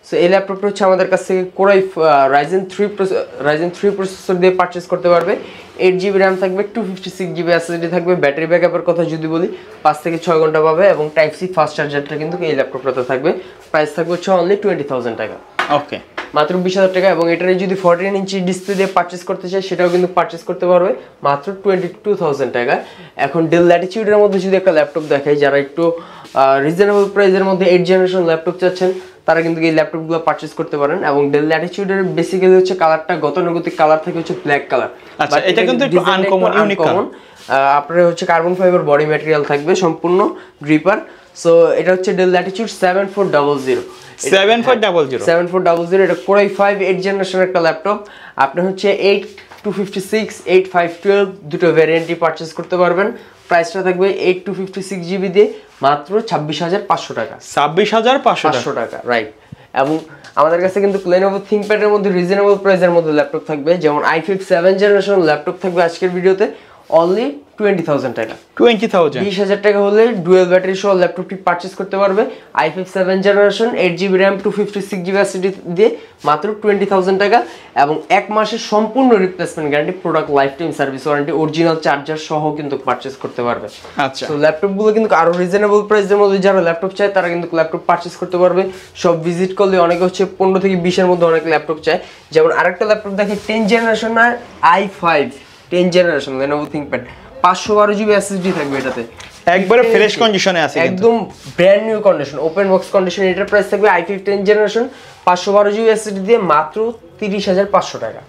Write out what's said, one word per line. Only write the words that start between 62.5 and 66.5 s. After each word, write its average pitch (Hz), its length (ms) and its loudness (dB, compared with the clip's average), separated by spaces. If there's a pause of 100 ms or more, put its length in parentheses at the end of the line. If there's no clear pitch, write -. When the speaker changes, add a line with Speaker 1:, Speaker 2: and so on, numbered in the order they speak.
Speaker 1:
প্রাইসের 190 360 2
মধ্যে 165 220 2
ল্যাপটপ 147 340 0
থাকবে, 156 300 0
যেমন 147 280 0
আই 160 160 2
ফিফথ 190 280 -4
সেভেন 185 280 2
জেনারেশন 196 460 2
ল্যাপটপ 151 400 0
থাকবে 180 200 0
আজকের 170 280 0
ভিডিওতে। 185 420 0 (380)